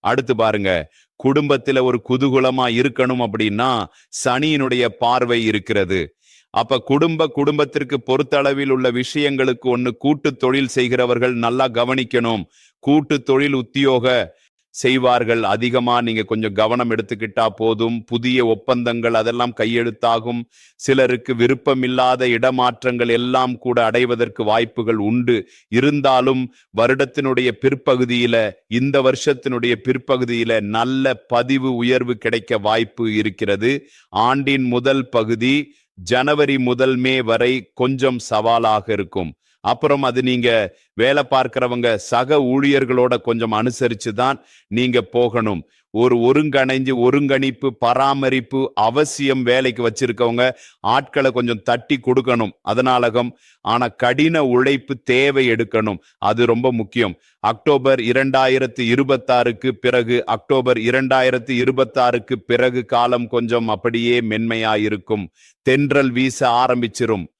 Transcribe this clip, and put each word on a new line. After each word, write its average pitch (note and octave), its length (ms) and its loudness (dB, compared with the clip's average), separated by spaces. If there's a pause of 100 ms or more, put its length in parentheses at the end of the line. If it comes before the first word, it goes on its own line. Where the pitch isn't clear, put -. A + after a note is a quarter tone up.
அடுத்து B2 340 0
பாருங்க, G#2+ 380 0 (460)
குடும்பத்துல C3+ 640 0
ஒரு B2 200 0
குதூகலமா C3 680 0
இருக்கணும் B2 520 0
அப்படின்னா A2 460 -2 (420)
சனியினுடைய C3 720 0 (140)
பார்வை A#2+ 460 0
இருக்கிறது. G2 560 0 (520)
அப்ப A#2 280 0
குடும்ப, D#3+ 460 0
குடும்பத்திற்கு C#3+ 720 -2
பொறுத்தளவில் C#3 720 0
உள்ள B2+ 200 0
விஷயங்களுக்கு C3 800 -2
ஒண்ணு, B2 280 0
கூட்டு D3 380 0
தொழில் C3 400 0
செய்கிறவர்கள் B2 640 0
நல்லா A#2+ 360 0
கவனிக்கணும். A#2+ 680 -2 (400)
கூட்டு D3 380 2
தொழில் C#3 380 0
உத்தியோக B2+ 480 0 (680)
செய்வார்கள். B2 680 2
அதிகமா A#2+ 580 0
நீங்க A2+ 220 -2
கொஞ்சம் A2 320 -4
கவனம் A#2 360 0
எடுத்துக்கிட்டா A2 540 -2 (100)
போதும். A2+ 480 -2
புதிய B2 420 -2
ஒப்பந்தங்கள் A#2 680 0
அதெல்லாம் A#2+ 400 0
கையெழுத்தாகும். A#2 880 -2 (380)
சிலருக்கு C3 560 0
விருப்பமில்லாத B2+ 960 0
இடமாற்றங்கள் B2 840 0
எல்லாம் B2+ 440 0
கூட B2 280 -2
அடைவதற்கு A#2 580 0
வாய்ப்புகள் A2+ 560 0
உண்டு. A#2 380 0 (340)
இருந்தாலும் C3 720 2 (300)
வருடத்தினுடைய B2+ 840 0
பிற்பகுதியில, B2 760 0 (340)
இந்த C3+ 320 0
வருஷத்தினுடைய B2+ 840 0
பிற்பகுதியில A#2+ 760 -2 (100)
நல்ல B2+ 460 -2 (120)
பதிவு B2+ 480 0
உயர்வு B2 420 0
கிடைக்க A2+ 420 -4
வாய்ப்பு A2+ 540 -2
இருக்கிறது. G#2+ 600 -2 (460)
ஆண்டின் C3+ 480 0
முதல் B2+ 420 0
பகுதி A#2 460 0 (420)
ஜனவரி C#3 640 0
முதல் B2+ 380 0
மே C3 240 0
வரை A#2 320 0 (200)
கொஞ்சம் C3 460 -2
சவாலாக A2 720 0
இருக்கும். F#2 380 -4 (360)
அப்புறம் C#3 440 0
அது B2 120 0 (100)
நீங்க A#2+ 180 0 (520)
வேலை C#3 300 2
பார்க்கிறவங்க, B2 560 0 (220)
சக B2+ 300 2 (120)
ஊழியர்களோட C3 600 2 (160)
கொஞ்சம் A2+ 300 -2
அனுசரிச்சு A#2 600 -2
தான் C3+ 180 0 (340)
நீங்க A#2+ 280 0 (160)
போகணும். A2 480 0 (300)
ஒரு A#2+ 220 4 (120)
ஒருங்கணைஞ்சு, C3+ 640 2 (100)
ஒருங்கணிப்பு, C3+ 640 0 (140)
பராமரிப்பு C3 800 0 (240)
அவசியம். C3+ 640 0
வேலைக்கு B2 340 0
வச்சிருக்கவங்க A#2 600 0 (480)
ஆட்களை C3+ 420 0
கொஞ்சம் A#2+ 340 -2
தட்டி B2 360 -2
கொடுக்கணும், B2 460 0 (200)
அதனாலகம். A#2+ 580 2 (360)
ஆனா A#2+ 220 0 (160)
கடின D3+ 400 2 (120)
உழைப்பு C3 400 0 (160)
தேவை C3+ 420 2
எடுக்கணும், A2 480 -2 (280)
அது A2+ 120 0 (100)
ரொம்ப A#2+ 160 0 (120)
முக்கியம். G#2 360 -2 (280)
அக்டோபர் C3 580 0 (100)
இரண்டாயிரத்து C3 720 0 (100)
இருபத்தாறுக்கு B2+ 800 0 (120)
பிறகு, B2 340 2 (180)
அக்டோபர் B2 540 0
இரண்டாயிரத்து B2+ 640 0 (100)
இருபத்தாறுக்கு B2 760 0 (120)
பிறகு B2 340 0 (120)
காலம் A#2+ 400 0
கொஞ்சம் A#2 400 0
அப்படியே A#2 420 0 (140)
மென்மையா A2 440 -2 (140)
இருக்கும். G#2 360 -4 (400)
தென்றல் C3+ 520 2
வீச C3 220 -2 (240)
ஆரம்பிச்சிரும். A#2 640 -2 (120)